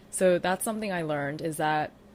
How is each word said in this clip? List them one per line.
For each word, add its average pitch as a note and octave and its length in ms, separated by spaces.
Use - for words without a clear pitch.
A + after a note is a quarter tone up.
So F3+ 280
that's F#3 260
something A3 280
I F3 100
learned, D3 400
is D#3+ 160
that D#3 320